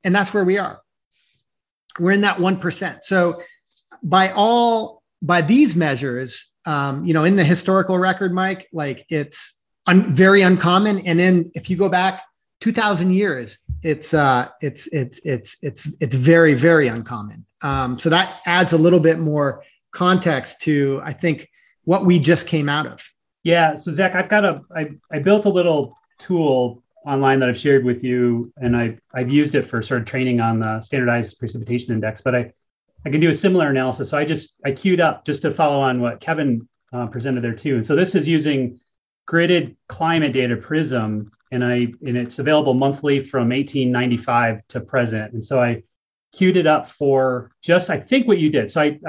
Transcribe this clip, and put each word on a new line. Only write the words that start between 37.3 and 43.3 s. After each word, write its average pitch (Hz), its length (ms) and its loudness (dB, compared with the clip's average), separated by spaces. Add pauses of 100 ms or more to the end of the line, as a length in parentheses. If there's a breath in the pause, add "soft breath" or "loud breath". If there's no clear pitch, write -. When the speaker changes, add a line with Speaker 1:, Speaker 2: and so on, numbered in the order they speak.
Speaker 2:
there 113 100 -4
too. 135 220 -4
And 110 100 -4
so 147 80 0
this 190 220 2
is 147 100 -2
using 143 540 -2 (460)
gridded 170 500 0 (120)
climate 160 440 -2
data 123 240 0
prism. 117 760 -4 (260)
And 123 80 -2
I, 123 120 0 (300)
and 123 160 -2
it's - 160 -12
available 139 360 2
monthly 139 440 0 (140)